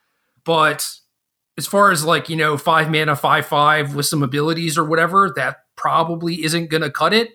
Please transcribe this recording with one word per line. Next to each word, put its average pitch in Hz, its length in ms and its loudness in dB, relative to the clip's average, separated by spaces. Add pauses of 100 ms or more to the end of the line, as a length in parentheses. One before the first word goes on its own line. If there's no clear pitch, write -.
(440)
But 156 460 0 (680)
as 147 100 -8
far 202 240 4
as, 156 140 0
like, 160 240 0
you 160 80 -4
know, 151 220 0
five 160 320 2
mana, 151 260 0
five 147 300 0
five 147 480 2
with 143 100 -2
some 147 180 -2
abilities 151 540 -2
or 165 80 0
whatever, 170 520 2
that 131 240 -4 (140)
probably 165 680 -2
isn't 165 240 -2
gonna 156 220 -2
cut 165 240 0
it 226 200 0